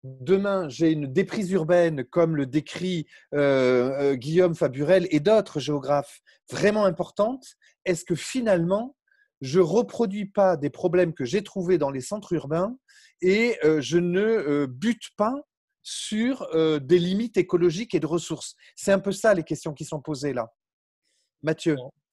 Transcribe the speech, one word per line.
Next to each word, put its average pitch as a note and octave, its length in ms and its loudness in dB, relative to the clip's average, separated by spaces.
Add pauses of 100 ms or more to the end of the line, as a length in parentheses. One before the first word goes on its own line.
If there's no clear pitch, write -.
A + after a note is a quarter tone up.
demain F#3+ 640 -2
j'ai D#3 220 2
une D3 200 -2
déprise F#3 400 -2
urbaine, E3 520 2
comme E3 320 0
le C#3+ 100 0
décrit, D#3+ 600 -4 (280)
euh, C3+ 800 2
euh, - 20 0
Guillaume D#3+ 400 2
Faburel D3+ 560 2
et D3+ 80 2
d'autres G3 400 2
géographes, C#3 640 -2 (280)
vraiment G3+ 360 2
importante, G#3 600 -2 (400)
est-ce F3 200 -2
que F3 100 -2
finalement, G#3+ 800 -2 (460)
je C#3 180 0
reproduis G3+ 680 0
pas F#3 320 2
des C#3+ 120 -4
problèmes F3 440 0
que C3 120 -6
j'ai G3 180 -2
trouvés F3+ 340 0
dans C#3+ 140 0
les C3 100 -8
centres G3+ 320 -8
urbains E3+ 440 -4 (440)
et, G#3+ 420 2
euh, D3+ 180 4
je C3+ 160 -2
ne, F3 240 2
euh, D3 460 0
bute C#3+ 500 -4
pas A3 160 0 (480)
sur, A#3 600 -4 (100)
euh, D#3+ 260 2
des C#3+ 200 4
limites G3 380 -2
écologiques F3 580 0
et D#3 40 2
de D3+ 80 -2
ressources ? E3 480 -6 (200)
C'est - 160 -2
un G3 80 4
peu G3 120 -4
ça G#3 220 2
les E3 100 0
questions D#3 300 -8
qui D3 120 -12
sont D3+ 160 -10
posées C#3+ 320 -6
là. A#2 200 -6 (880)
Mathieu. D#3 360 -2 (360)